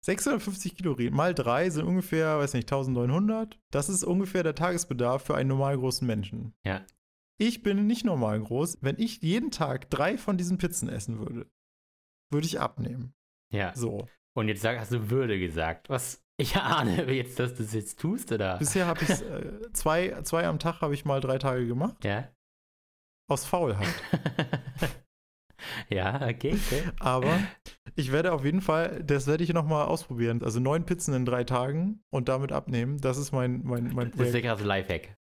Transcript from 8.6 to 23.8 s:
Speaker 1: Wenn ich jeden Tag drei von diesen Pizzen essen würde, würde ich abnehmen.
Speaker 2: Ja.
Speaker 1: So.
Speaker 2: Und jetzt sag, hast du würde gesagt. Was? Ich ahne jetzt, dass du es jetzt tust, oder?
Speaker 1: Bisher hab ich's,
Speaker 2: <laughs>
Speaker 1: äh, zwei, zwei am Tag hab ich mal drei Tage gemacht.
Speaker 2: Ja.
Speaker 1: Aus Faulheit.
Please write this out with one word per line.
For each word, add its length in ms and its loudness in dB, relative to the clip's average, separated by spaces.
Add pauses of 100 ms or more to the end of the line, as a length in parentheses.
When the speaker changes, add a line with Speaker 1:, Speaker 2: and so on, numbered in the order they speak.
Speaker 1:
Wenn 180 0
ich 240 -2
jeden 280 2
Tag 400 -2
drei 280 2
von 180 -2
diesen 220 0
Pizzen 300 -2
essen 320 -6
würde, 260 -8 (840)
würde 160 2
ich 140 -2
abnehmen. 540 -4 (380)
Speaker 2:
Ja. 220 -2
Speaker 1:
So. 340 -4 (280)
Speaker 2:
Und 120 0
jetzt 140 -2
sag, 160 0
hast 140 -6
du 180 0
würde 280 2
gesagt. 500 -2
Was? 360 -4 (140)
Ich 180 0
ahne 560 2
jetzt, 260 -4
dass 160 0
du 80 -6
es 120 -6
jetzt 260 -4
tust, 320 -2
oder? 240 0
Speaker 1:
Bisher 300 2
hab 160 0
ich's, 180 2
Speaker 2:
<laughs> 20 -8
Speaker 1:
äh, 520 -10
zwei, 480 2
zwei 240 0
am 120 0
Tag 220 -2
hab 120 0
ich 120 -4
mal 160 2
drei 160 0
Tage 300 0
gemacht. 380 -2
Speaker 2:
Ja. 240 0 (1000)
Speaker 1:
Aus 160 0
Faulheit. 420 2 (260)